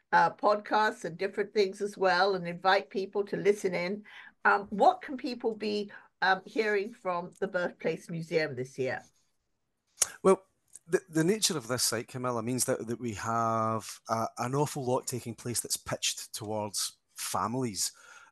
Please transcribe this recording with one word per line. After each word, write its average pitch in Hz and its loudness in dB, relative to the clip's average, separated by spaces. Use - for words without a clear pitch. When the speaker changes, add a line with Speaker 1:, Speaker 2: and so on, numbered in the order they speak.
Speaker 1:
uh, 175 6
podcasts 214 2
and 165 -8
different 202 -4
things 196 2
as 202 -4
well 185 4
and 170 -4
invite 185 2
people 202 -2
to 180 -4
listen 185 2
in, 180 -2
um, 202 4
what 285 6
can 294 -10
people 247 -4
be, 208 -4
um, 185 2
hearing 214 0
from 180 -4
the 190 -2
Birthplace 185 -4
Museum 160 -2
this 131 -8
year? 127 -2
Speaker 2:
Well, 185 6
the, 170 0
the 160 2
nature 190 2
of 113 -6
this 123 0
site, 113 0
Camilla, 123 -4
means 120 -2
that, 120 -2
that 117 -6
we 120 -4
have, 113 -2
uh, 113 0
an 120 -4
awful 143 -2
lot 123 0
taking 120 -8
place 120 -6
that's - -4
pitched - -6
towards 107 -6
families. 107 -2